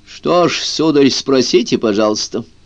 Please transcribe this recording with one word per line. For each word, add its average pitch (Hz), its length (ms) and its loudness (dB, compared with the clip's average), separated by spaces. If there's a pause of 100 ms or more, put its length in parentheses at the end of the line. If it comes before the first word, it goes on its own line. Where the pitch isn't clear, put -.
"Что 170 440 0
ж, - 160 -2
сударь, 143 480 2
спросите, 131 680 0
пожалуйста", — 107 640 -2 (220)